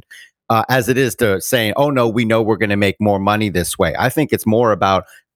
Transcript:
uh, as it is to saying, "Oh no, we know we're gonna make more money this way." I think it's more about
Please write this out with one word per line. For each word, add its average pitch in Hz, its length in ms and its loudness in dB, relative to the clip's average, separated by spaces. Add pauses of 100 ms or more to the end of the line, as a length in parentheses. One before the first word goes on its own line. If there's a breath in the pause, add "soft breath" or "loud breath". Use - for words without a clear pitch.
(500 loud breath)
uh, 110 180 2
as 123 220 0
it 123 80 0
is 131 200 0
to 101 240 0
saying, 110 340 -2
"Oh 147 160 0
no, 123 180 0
we 117 160 -2
know 113 160 2
we're 107 160 0
gonna 101 180 0
make 101 240 0
more 101 200 2
money 104 300 0
this 87 280 -4
way." 85 220 0
I 117 100 0
think 147 240 -2
it's - 140 -4
more 110 240 2
about 95 340 0 (300 loud breath)